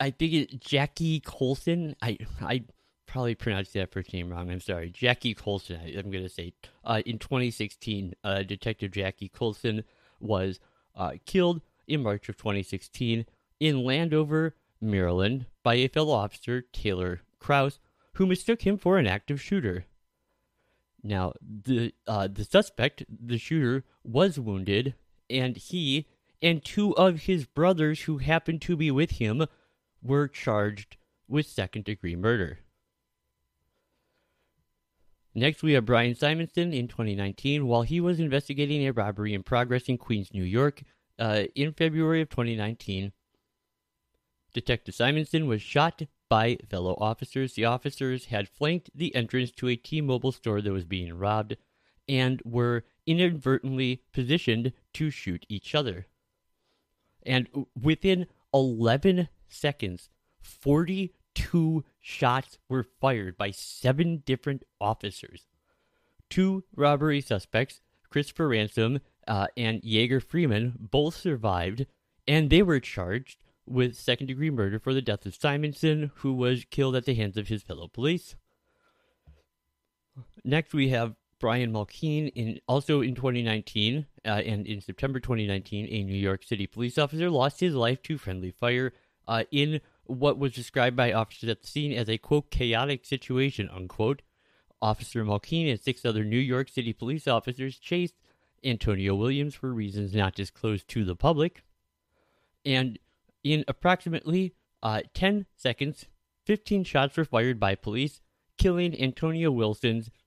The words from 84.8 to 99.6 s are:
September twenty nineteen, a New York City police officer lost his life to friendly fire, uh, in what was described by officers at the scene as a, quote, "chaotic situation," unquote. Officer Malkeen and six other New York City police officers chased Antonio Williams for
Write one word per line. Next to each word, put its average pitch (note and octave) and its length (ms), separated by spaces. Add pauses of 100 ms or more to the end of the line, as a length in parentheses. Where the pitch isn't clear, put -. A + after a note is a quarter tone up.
September C3+ 360
twenty A2+ 280
nineteen, G2+ 440
a G#2 140
New G2 100
York G2 300
City G2+ 220
police A#2+ 320
officer D#3 320
lost C#3+ 300
his F3+ 140
life B2 280
to D3+ 160
friendly F#2 320
fire, B2 420 (340)
uh, A2+ 240
in D3 300 (240)
what C3 340
was C3+ 140
described B2 420
by B2 200
officers A2+ 340
at A2 140
the - 40
scene D3 260
as A2 180
a, A2+ 80
quote, - 320
"chaotic B2+ 560
situation," C3 640
unquote. G#2+ 500 (640)
Officer A2 420
Malkeen D3 460
and A2+ 100
six - 240
other A2 200
New G#2+ 120
York C3 320
City A#2 240
police C#3 340
officers B2+ 520
chased F3 360 (480)
Antonio G2+ 520
Williams C3+ 400
for C3 180